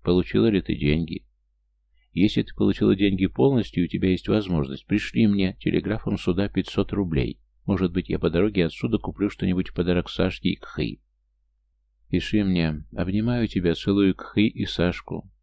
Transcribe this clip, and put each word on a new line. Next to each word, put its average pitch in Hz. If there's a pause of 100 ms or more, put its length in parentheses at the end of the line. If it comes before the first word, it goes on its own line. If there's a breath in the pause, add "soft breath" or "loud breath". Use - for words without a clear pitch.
получила 92
ли 101
ты -
деньги. 76 (840)
Если 107
ты -
получила 104
деньги 95
полностью 123
и 85
у -
тебя 95
есть 92
возможность, 90
пришли 110
мне 98
телеграфом 98
сюда 92
пятьсот -
рублей. 80 (260)
Может 92
быть, 90
я 87
по 82
дороге 92
отсюда 110
куплю 98
что-нибудь 92
в -
подарок 87
Сашке 92
и 82
Кхы. - (1120)
Пиши 101
мне. 85 (100)
Обнимаю 110
тебя, 87
целую 101
Кхы -
и 113
Сашку. 87 (140)